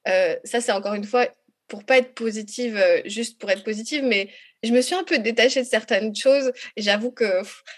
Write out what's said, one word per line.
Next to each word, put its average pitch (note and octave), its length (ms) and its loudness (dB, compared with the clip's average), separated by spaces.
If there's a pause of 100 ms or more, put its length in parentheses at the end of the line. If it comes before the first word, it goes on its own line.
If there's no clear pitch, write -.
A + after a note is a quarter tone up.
euh, F#3 360 2
ça, A#3+ 180 -4
c'est A#3+ 100 -2
encore G3+ 220 -2
une G#3 120 -6
fois B3 220 0 (400)
pour G#3 160 -14
pas C4 140 4
être B3+ 180 0
positive, A3 640 -6
euh, F3+ 280 4
juste A3 340 -8
pour G3+ 120 -8
être G3 120 -2
positive, A3+ 400 -4
mais G3+ 260 0 (340)
je A3+ 100 -2
me B3 80 6
suis D4 140 -2
un F#4 80 -2
peu D#4 160 0
détachée A3+ 420 2
de B3 60 -4
certaines A3 480 -2
choses C4+ 360 2 (240)
et G#3+ 60 -8
j'avoue G#3 300 0
que, G3 300 0
pff, - 220 -16 (140)